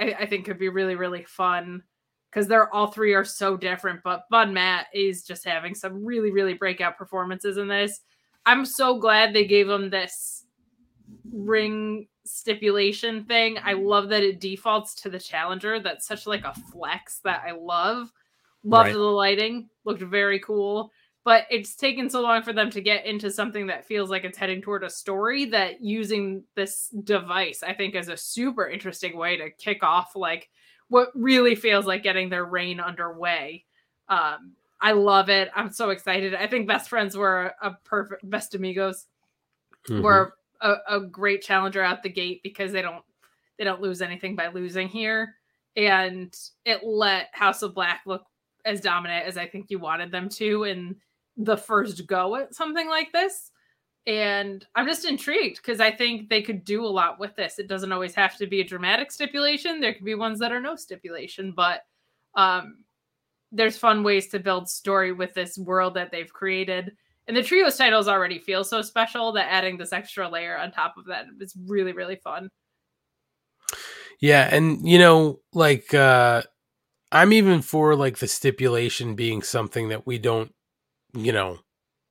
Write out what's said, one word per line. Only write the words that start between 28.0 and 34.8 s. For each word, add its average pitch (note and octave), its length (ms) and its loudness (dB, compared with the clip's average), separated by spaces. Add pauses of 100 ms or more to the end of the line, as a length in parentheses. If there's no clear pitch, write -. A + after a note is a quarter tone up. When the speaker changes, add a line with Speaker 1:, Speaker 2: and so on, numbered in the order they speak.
Speaker 1:
a E3+ 80 -10
super A#3+ 520 -4
interesting F3+ 480 -10
way E3+ 200 -2
to D#3 140 -8
kick G3+ 340 -8
off, F3 320 0
like, E3+ 320 -6 (400)
what B3 260 4
really B3 420 6
feels G#3 300 2
like F#3+ 180 -2
getting F#3 240 0
their F3+ 160 -4
reign F3+ 360 -4
underway. E3+ 840 -6 (440)
Um, D#3 440 -2 (280)